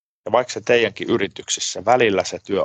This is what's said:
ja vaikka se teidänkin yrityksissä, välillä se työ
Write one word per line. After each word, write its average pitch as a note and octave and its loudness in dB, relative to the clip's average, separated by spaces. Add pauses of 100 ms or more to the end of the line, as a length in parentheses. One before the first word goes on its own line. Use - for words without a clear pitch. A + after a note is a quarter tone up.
(240)
ja G#2+ -4
vaikka B2 0
se A2 -8
teidänkin A2 0
yrityksissä, - -4
välillä G#2+ 4
se - -8
työ F#2+ -2